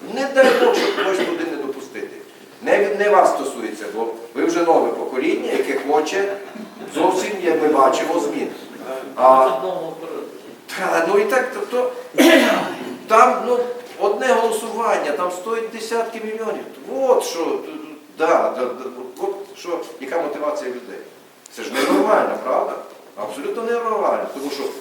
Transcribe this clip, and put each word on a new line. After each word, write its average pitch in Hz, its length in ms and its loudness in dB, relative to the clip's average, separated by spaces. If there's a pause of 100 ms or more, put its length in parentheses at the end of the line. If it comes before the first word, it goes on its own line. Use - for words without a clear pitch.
(140)
Не 269 200 -2
дай 262 120 8 (140)
Бог, - 140 6
щоб - 220 0
когось 190 220 0
туди 165 320 -2
не 147 60 -6
допустити. - 600 -10 (460)
Не 156 160 2
від-, 202 200 0
не 208 120 2
вас 190 200 6
стосується, 107 540 -6 (100)
бо 113 140 -4 (260)
ви 147 100 0
вже 170 180 0
нове 160 300 4
покоління, - 600 -2
яке - 360 0
хоче 196 440 2 (640)
зовсім, 185 380 0 (100)
як 156 200 2
ми 151 60 4
бачимо, 151 520 4
змін. - 280 -4 (680)
А, 131 340 8 (1300)
та, 170 300 2
ну 208 100 6
і 220 60 4
так, 262 300 2
тобто, 240 380 -2 (220)
<clears throat> 269 100 6 (840)
там, 233 380 6
ну, 247 120 2 (420)
одне 202 260 2
голосування, 220 840 0
там 180 180 -2
стоїть 220 400 -6
десятки 226 540 -4
мільйонів. 220 400 -6 (320)
От 269 280 4
що, - 340 -2 (600)
да, 160 80 2 (300)
да, 170 80 -2
да, - 200 -6 (360)
от 196 140 -2 (240)
що, 170 220 -6 (200)
яка 147 220 -4
мотивація 143 480 -4
людей. - 300 -12 (520)
Це 113 100 -14
ж - 100 -8
ненормально, 135 720 2
правда? - 280 0 (440)
Абсолютно - 460 -6
ненормально, 233 720 -2
тому 135 160 -8
що 135 120 -8 (180)